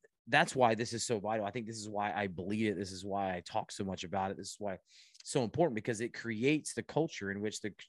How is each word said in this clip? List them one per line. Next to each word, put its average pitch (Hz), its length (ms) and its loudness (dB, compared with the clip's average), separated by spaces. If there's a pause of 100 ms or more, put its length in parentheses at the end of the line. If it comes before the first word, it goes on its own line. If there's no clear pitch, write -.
(280)
that's 151 260 4
why 120 220 8
this 113 160 -2
is 113 120 -4
so 113 140 2
vital. 104 260 0
I 101 60 0
think 113 160 -6
this 113 120 -8
is 104 100 -8
why 104 240 -2
I 101 160 0
bleed 98 400 0
it. 98 80 2
This 92 160 -4
is 90 120 -10
why 98 300 0
I 90 60 -4
talk - 320 -4
so - 100 -6
much 95 220 -2
about 95 260 0
it. 98 60 -6
This 92 140 -10
is - 100 -12
why 101 140 -4
it's - 580 -18
so 139 100 4
important, 131 320 2
because 107 260 -2
it 117 140 -4
creates 123 600 0
the 113 100 -4
culture 147 480 -2
in 98 80 -4
which 104 200 -4
the 98 140 -6 (140)